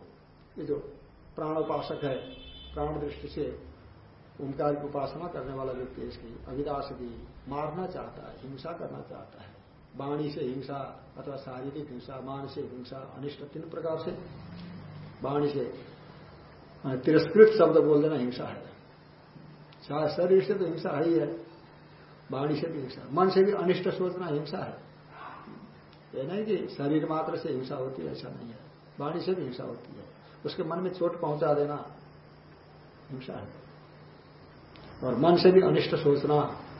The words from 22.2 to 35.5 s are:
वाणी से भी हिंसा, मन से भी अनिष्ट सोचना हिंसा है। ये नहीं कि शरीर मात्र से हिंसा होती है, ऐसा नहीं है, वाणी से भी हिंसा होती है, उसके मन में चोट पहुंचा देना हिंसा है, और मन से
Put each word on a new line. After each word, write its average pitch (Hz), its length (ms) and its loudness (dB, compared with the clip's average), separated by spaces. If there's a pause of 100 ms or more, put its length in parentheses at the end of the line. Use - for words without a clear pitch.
वाणी 143 280 0
से 165 60 -2
भी 156 140 -4
हिंसा, - 320 -10
मन 185 180 6
से 190 120 8
भी 202 100 6
अनिष्ट 180 360 2
सोचना 180 380 -2
हिंसा 151 380 -2
है। - 120 -10 (1400)
ये 131 80 -4
नहीं 190 220 -4
कि 214 240 0
शरीर 147 400 2
मात्र 156 280 0
से 160 160 -2
हिंसा 135 240 -4
होती 131 260 -4
है, 147 100 -4
ऐसा 135 160 -10
नहीं 123 200 -12
है, 113 120 -14 (400)
वाणी 156 200 -2
से 185 140 0
भी 175 80 -2
हिंसा 131 220 -6
होती - 320 -12
है, 101 80 -16 (420)
उसके 160 160 -4
मन 165 160 -4
में 185 120 -2
चोट 170 300 0
पहुंचा 151 340 2
देना 147 360 0 (1200)
हिंसा - 280 -10
है, 98 100 -10 (1600)
और 123 100 0
मन 160 220 8
से 180 140 10